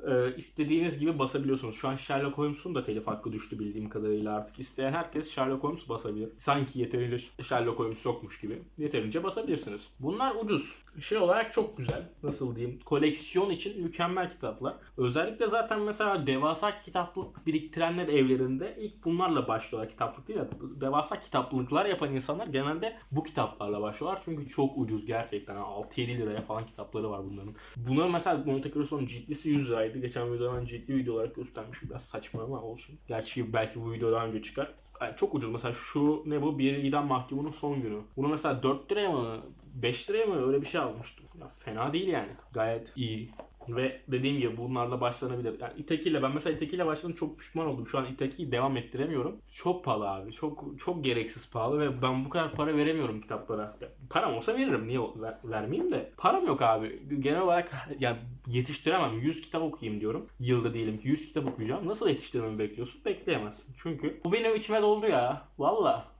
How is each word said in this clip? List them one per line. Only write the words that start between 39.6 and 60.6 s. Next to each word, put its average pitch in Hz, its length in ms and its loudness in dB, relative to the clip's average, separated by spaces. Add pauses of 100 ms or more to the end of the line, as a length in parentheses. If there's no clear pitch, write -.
beş 120 280 0
liraya 220 160 4
mı 156 200 2
öyle 135 140 4
bir 143 60 -4
şey 170 140 -2
almıştım. 117 440 -6 (160)
Ya 160 80 -16
fena 117 440 -4
değil 180 160 0
yani. 117 220 0 (220)
Gayet 113 440 0
iyi. 113 340 -4 (380)
Ve 127 400 -2
dediğim 135 320 0
gibi 113 160 0
bunlarla 123 440 -2
başlanabilir. 123 600 -2
Yani 123 180 -8
Itaki 156 300 0
ile, 151 140 4
ben 131 120 4
mesela 151 220 0
Itaki 160 200 -2
ile 180 100 2
başladım, 160 320 -2
çok - 200 -4
pişman - 280 -4
oldum. 123 200 -2
Şu 139 120 -2
an 131 60 0
Itaki'yi 135 480 -4
devam 131 240 2
ettiremiyorum. 139 600 -2 (120)
Çok 180 360 0
pahalı 107 260 0
abi. 98 220 -6
Çok, 147 320 -6 (140)
çok 170 260 -2
gereksiz 117 460 0
pahalı 135 300 0
ve 127 220 0
ben 131 220 2
bu 135 40 -8
kadar 160 260 0
para 151 220 2
veremiyorum 147 440 2
kitaplara. 107 600 -4
Ya, - 80 -12 (220)
param 160 240 4
olsa 113 200 0
veririm. 160 320 2
Niye 123 140 0
o-, 110 200 -4
ver-, 110 240 -6
vermeyeyim 110 480 0
de. - 240 -2
Param 359 300 4
yok 135 160 2
abi. 113 400 4 (180)
Genel 143 200 4
olarak 175 320 4 (280)
yani 120 180 2 (280)
yetiştiremem. 127 720 2
Yüz 151 220 0
kitap 160 220 -2
okuyayım 110 380 -4
diyorum. 110 260 -2 (120)
Yılda 120 360 4